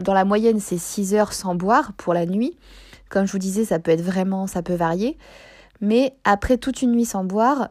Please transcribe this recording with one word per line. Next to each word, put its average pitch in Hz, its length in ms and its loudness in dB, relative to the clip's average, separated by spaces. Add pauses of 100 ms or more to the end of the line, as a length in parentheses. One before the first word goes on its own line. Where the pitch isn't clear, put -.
dans 196 120 0
la 190 120 4
moyenne, 214 340 2
c'est 185 180 -4
six 196 360 -4
heures 208 180 2
sans 180 240 -6
boire 214 380 0
pour - 200 -4
la 170 120 0
nuit. 220 320 -2 (520)
Comme 196 160 0
je 196 60 -4
vous 196 80 -4
disais, 190 260 -2
ça 170 140 0
peut 165 120 0
être 160 100 2
vraiment, 190 460 -2
ça 180 140 -6
peut 180 120 -4
varier. 175 440 -2 (640)
Mais 240 440 2
après 202 340 2
toute 247 240 -6
une 247 100 2
nuit 233 140 2
sans 196 180 -4
boire, 220 480 0